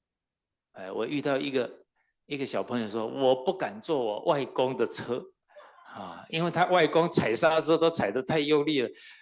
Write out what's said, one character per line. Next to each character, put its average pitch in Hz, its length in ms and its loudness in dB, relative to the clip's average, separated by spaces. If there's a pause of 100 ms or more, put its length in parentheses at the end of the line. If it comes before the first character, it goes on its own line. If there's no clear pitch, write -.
(720)
哎， 95 180 -14
我 104 160 -4
遇 147 140 -4
到 143 160 0
一 143 140 -4
个， 127 360 -4 (380)
一 143 140 -10
个 135 80 -6
小 101 160 -4
朋 120 180 -4
友 110 80 -4
说 110 200 -4
，“我 131 360 2
不 190 100 0
敢 202 260 -8
坐 160 180 -2
我 110 260 -4
外 147 220 0
公 131 300 -2
的 120 100 0
车。” 120 360 -6 (720)
啊， - 380 -14
因 165 140 -2
为 170 80 0
他 170 140 2
外 180 200 6
公 165 240 2
踩 123 240 2
刹 160 260 4
车 156 160 4
都 165 140 2
踩 120 220 0
得 127 100 -2
太 147 160 0
用 147 260 2
力 147 160 0
了， 113 80 0 (340)